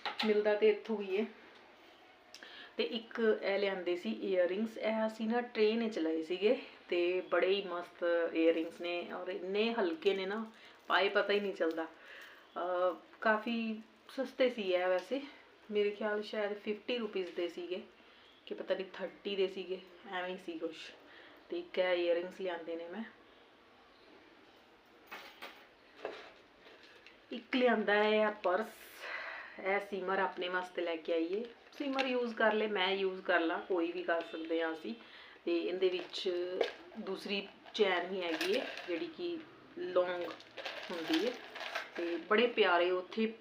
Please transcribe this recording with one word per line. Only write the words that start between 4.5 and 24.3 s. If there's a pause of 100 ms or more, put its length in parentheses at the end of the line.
ਇਹ
ਅਸੀਂ
ਨਾ
ਟ੍ਰੇਨ
ਵਿੱਚ
ਲਏ
ਸੀਗੇ (280)
ਤੇ
ਬੜੇ
ਹੀ
ਮਸਤ (280)
ਈਅਰਿੰਗਸ
ਨੇ
ਔਰ
ਇੰਨੇ
ਹਲਕੇ
ਨੇ
ਨਾ, (360)
ਪਾਏ
ਪਤਾ
ਹੀ
ਨਹੀਂ
ਚੱਲਦਾ।
ਅਹ, (200)
ਕਾਫੀ (280)
ਸਸਤੇ
ਸੀ
ਇਹ
ਵੈਸੇ, (500)
ਮੇਰੇ
ਖਿਆਲ
ਸ਼ਾਇਦ
ਫਿਫਟੀ
ਰੁਪੀਸ
ਦੇ
ਸੀਗੇ (640)
ਕਿ
ਪਤਾ
ਨਹੀਂ
ਥਰਟੀ
ਦੇ
ਸੀਗੇ, (300)
ਐਵੇਂ
ਹੀ
ਸੀ
ਕੁਛ। (720)
ਤੇ
ਇੱਕ
ਇਹ
ਈਅਰਿੰਗਸ
ਲਿਆਂਦੇ
ਨੇ
ਮੈਂ। (4000)